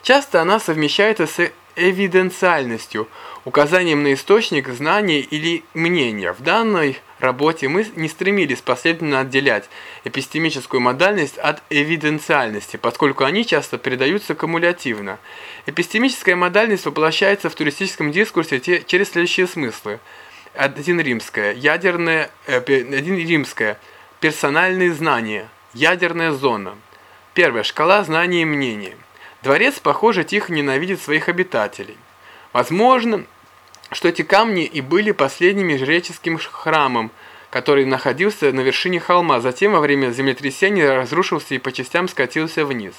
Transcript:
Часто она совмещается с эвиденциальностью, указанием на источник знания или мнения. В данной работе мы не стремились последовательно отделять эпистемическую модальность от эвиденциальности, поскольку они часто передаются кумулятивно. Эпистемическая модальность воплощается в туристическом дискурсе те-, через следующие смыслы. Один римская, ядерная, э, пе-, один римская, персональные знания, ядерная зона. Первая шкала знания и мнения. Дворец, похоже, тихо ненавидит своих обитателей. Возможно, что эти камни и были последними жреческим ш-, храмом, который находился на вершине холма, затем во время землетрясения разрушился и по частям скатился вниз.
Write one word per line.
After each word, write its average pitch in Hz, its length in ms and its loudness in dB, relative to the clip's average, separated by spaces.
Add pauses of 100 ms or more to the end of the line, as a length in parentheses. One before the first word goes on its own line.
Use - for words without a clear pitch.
Часто 254 400 4
она 190 160 2
совмещается 170 680 0
с 170 260 -2 (240)
эвиденциальностью, 175 1300 0 (360)
указанием 151 580 2
на 143 100 2
источник 180 560 2
знания 156 520 0
или 151 420 -4 (100)
мнения. 123 600 0
В 107 100 -10
данной 175 560 0 (220)
работе 139 480 0
мы 196 180 0 (100)
не 160 120 -4
стремились 180 520 0
последовательно 151 600 0
отделять 131 480 0 (360)
эпистемическую 139 760 -4
модальность 151 580 0
от 151 320 -2
эвиденциальности, 147 1040 0
поскольку 135 480 0
они 196 220 0
часто 143 320 -2
передаются 143 560 -2
кумулятивно. 156 840 -4 (480)
Эпистемическая 190 680 0
модальность 180 520 2
воплощается 160 640 0
в 151 60 -4
туристическом 156 560 -4
дискурсе 165 480 -2
те-, 170 240 0
через 190 280 0
следующие 175 360 0
смыслы. 117 540 -6 (540)
Один 143 460 0
римская, 107 540 -2
ядерная, 160 760 0 (160)
э, 127 140 0
пе-, 131 200 2
один 139 360 -4
римская, 147 640 -2 (420)
персональные 170 720 2
знания, 113 560 -2 (240)
ядерная 170 600 0
зона. 113 420 -2 (600)
Первая 135 280 4
шкала 185 400 2
знания 170 400 0
и 160 40 0
мнения. 120 500 -4 (460)
Дворец, 143 360 4
похоже, 185 460 2
тихо 196 280 -4
ненавидит 151 480 -2
своих 156 300 -2
обитателей. 113 680 -4 (560)
Возможно, 220 720 2 (640)
что - 180 -2
эти 170 120 -2
камни 196 440 2
и 143 180 -6
были 196 300 0
последними 175 640 0
жреческим 165 640 -4
ш-, - 140 -10
храмом, 131 580 0 (380)
который 135 380 2
находился 135 680 0
на 131 80 0
вершине 165 400 0
холма, 170 400 2
затем 131 320 0
во 170 80 4
время 139 300 2
землетрясения 135 840 2
разрушился 147 600 -2
и 127 40 -4
по 131 140 -6
частям 170 340 -2
скатился 156 600 -2
вниз. 113 320 -6